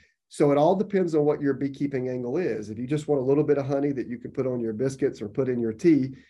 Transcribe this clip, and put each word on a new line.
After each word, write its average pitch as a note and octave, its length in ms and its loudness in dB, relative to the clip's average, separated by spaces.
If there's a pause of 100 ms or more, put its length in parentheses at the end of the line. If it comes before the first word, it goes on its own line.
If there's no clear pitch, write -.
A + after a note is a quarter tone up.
(280)
So D3 220 4
it C#3+ 80 4
all D#3+ 160 6
depends F#3+ 400 0
on D3+ 100 4
what D3 160 2
your C#3 140 2
beekeeping C#3 540 -4
angle B2+ 280 -4
is. A2 320 -4
If A2 100 -10
you B2 80 -6
just D3+ 220 -4
want C#3+ 140 2
a - 20 -2
little C#3+ 200 4
bit C#3+ 140 2
of C3 80 -2
honey C#3+ 260 0
that - 160 -6
you A#2+ 100 -8
can A2 140 -14
put C3 140 -2
on B2 140 -4
your A2+ 120 -2
biscuits C3+ 500 -2
or G#2+ 60 -6
put B2+ 200 -2
in B2 120 0
your A2+ 120 -2
tea, C3+ 380 4 (200)